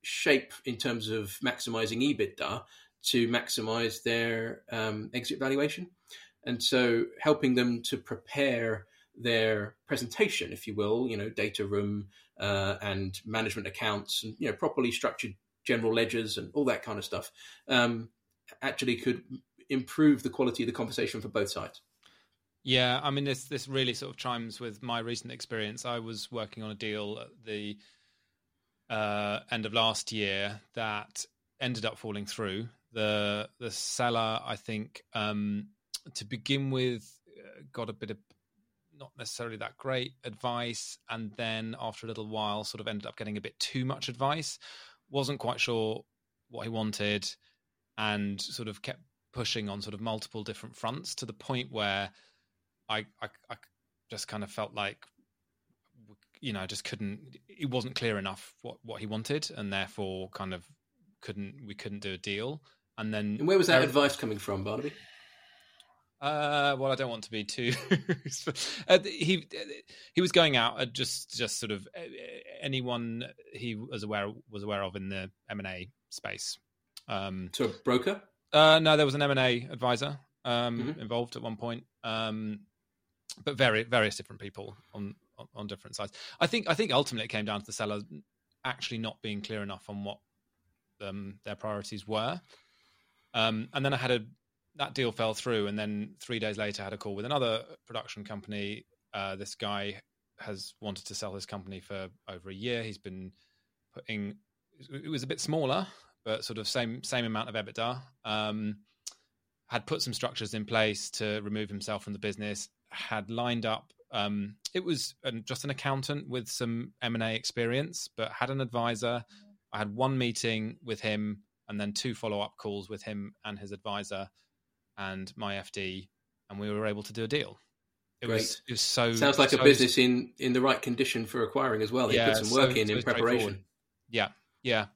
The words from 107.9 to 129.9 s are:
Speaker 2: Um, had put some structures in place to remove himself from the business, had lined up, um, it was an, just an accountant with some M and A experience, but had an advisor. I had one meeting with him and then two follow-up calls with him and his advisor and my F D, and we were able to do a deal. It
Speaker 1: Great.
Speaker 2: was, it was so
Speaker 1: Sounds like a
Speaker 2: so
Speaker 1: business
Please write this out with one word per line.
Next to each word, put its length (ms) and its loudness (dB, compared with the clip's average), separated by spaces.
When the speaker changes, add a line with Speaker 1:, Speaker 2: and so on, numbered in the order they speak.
Speaker 2:
Um, 520 -2
had 180 -2
put 160 -2
some 120 -2
structures 400 -4
in 120 -2
place 460 2
to 320 -2
remove 260 -2
himself 340 -4
from 100 -8
the 60 -8
business, 480 -4
had 400 -4
lined 360 0
up, 280 -2
um, 440 0
it 100 0
was 400 -2
an, 220 -4
just 180 -6
an 60 -4
accountant 580 -2
with 220 -4
some 420 -2
M 140 0
and 80 0
A 100 0
experience, 840 -2
but 160 -4
had 160 -2
an 100 0
advisor. 640 0
I 60 -4
had 180 -2
one 220 2
meeting 640 0
with 160 -4
him 440 0
and 100 -6
then 140 -2
two 200 -2
follow-up 440 -2
calls 320 -6
with 140 -8
him 300 -8
and 120 -6
his 140 -10
advisor 560 -6
and 400 -6
my 180 -2
F 160 -8
D, 380 -6
and 100 -8
we 100 -2
were 160 0
able 180 -2
to 100 -12
do 100 -2
a 40 -2
deal. 300 0
It 40 -6
Speaker 1:
Great. 100 2
Speaker 2:
was, 320 0
it 60 -4
was 80 0
so 320 4
Speaker 1:
Sounds 260 6
like 140 8
a 40 6
Speaker 2:
so 60 6
Speaker 1:
business 340 10